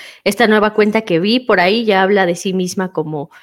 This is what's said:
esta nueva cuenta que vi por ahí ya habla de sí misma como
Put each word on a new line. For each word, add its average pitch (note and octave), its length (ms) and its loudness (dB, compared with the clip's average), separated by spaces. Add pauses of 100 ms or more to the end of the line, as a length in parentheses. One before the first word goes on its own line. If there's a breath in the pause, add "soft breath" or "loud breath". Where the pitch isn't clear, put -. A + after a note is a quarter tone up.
(240 loud breath)
esta G#3 220 0
nueva G#3+ 300 2
cuenta G#3+ 260 2
que F3 180 0
vi A3 200 0
por A3 200 0
ahí G3+ 240 2
ya G3 200 2
habla F#3+ 240 2
de F3 80 -2
sí F#3 180 -6
misma F#3 400 -4
como D#3 380 -6 (120)